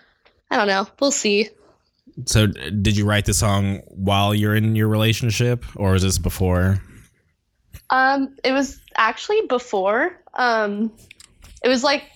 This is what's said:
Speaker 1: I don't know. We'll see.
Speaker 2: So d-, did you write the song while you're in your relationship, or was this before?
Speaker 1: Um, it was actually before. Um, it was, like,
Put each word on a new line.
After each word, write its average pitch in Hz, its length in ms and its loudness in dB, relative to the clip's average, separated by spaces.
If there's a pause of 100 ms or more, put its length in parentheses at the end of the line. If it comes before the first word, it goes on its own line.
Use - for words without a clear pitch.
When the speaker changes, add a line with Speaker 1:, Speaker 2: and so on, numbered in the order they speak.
(500)
Speaker 1:
I - 60 -2
don't 220 120 2
know. 196 200 0 (140)
We'll 277 100 2
see. 208 380 0 (760)
Speaker 2:
So 107 220 2
d-, 78 240 -6
did 104 240 0
you 104 100 0
write 104 200 0
the 104 80 0
song 101 520 0
while 101 480 0
you're 107 220 0
in 110 220 0
your 110 100 2
relationship, 110 800 0 (100)
or 98 160 0
was 92 100 4
this 92 160 0
before? 92 640 0 (1080)
Speaker 1:
Um, 269 560 0
it 262 80 2
was 269 260 -2 (160)
actually 247 520 0
before. 240 720 -2 (160)
Um, 220 560 -2 (760)
it - 20 2
was, 254 160 2
like, 285 200 0 (120)